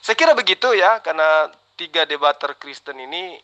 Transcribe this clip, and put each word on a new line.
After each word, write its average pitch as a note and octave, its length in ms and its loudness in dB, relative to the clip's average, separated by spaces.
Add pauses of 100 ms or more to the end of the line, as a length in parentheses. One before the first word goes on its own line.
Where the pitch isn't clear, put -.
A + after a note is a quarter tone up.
Saya A3 80 0
kira D#4 240 4
begitu G3+ 400 0
ya, G#3 240 2
karena D#3 480 2 (240)
tiga E3 320 -2
debater C#3+ 560 -2
Kristen C#3+ 320 -16 (160)
ini F3 240 -12 (100)